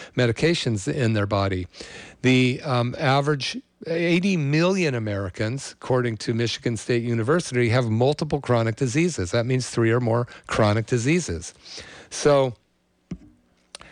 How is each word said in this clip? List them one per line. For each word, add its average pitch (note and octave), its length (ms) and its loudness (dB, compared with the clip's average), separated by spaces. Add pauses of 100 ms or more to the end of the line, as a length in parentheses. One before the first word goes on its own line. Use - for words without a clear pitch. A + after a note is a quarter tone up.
(160)
medications B2 760 0
in A#2 220 0
their G2+ 140 0
body. G2 400 -2 (540)
The, B2+ 420 4
um, B2 340 0
average C#3+ 600 0 (280)
Eighty F3 520 0
million D#3+ 580 2
Americans, G#2+ 800 -4
according A#2+ 440 -2
to - 160 -4
Michigan A2+ 440 -2
State A#2 260 -2
University, A#2+ 640 0
have A#2+ 220 2
multiple C#3+ 500 0
chronic A#2 340 2
diseases. C3+ 540 0
That A#2 160 0
means C3 240 -2
three A2+ 220 2
or A#2+ 80 2
more A#2+ 280 0 (200)
chronic G#2+ 400 2
diseases. A#2+ 640 -2 (560)
So C3+ 460 2 (1400)